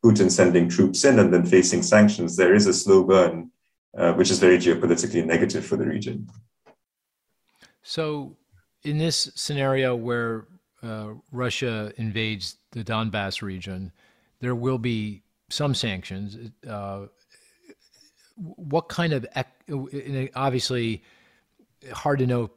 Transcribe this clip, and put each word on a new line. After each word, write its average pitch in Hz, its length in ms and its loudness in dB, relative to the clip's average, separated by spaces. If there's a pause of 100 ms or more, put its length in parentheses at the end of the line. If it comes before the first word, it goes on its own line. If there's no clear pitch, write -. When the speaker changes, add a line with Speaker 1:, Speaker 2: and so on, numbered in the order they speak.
Speaker 1:
Putin 104 260 6
sending 87 380 4
troops - 360 2
in 131 140 6
and 90 140 6
then 87 120 4
facing 90 380 4
sanctions. 104 540 4
There 92 180 6
is 101 120 6
a 92 60 2
slow 95 320 4
burn, 85 460 2 (460)
uh, 85 180 2
which 90 160 2
is 90 80 0
very 90 180 8
geopolitically 85 680 0
negative - 420 -2
for - 100 -2
the - 100 -4
region. - 420 -6 (1500)
Speaker 2:
So 147 540 -8 (480)
in 151 140 -2
this 156 360 -2
scenario 135 600 -2
where, 117 520 -4 (340)
uh, 110 340 -12 (180)
Russia 120 640 -6
invades 110 600 -6 (140)
the 113 140 -12
Donbass 107 580 -4
region, 95 480 -10 (480)
there 123 160 -4
will 123 240 -2
be 110 460 -6 (240)
some 143 260 -2
sanctions. 104 760 -8 (120)
Uh, 101 420 -12 (1300)
what 165 520 -6
kind 170 240 -2
of 127 220 -4
ec-, - 320 -8
in 139 500 -10
a, 131 200 -6
obviously 123 680 -2 (920)
hard 143 280 -2
to 127 80 0
know 120 280 -2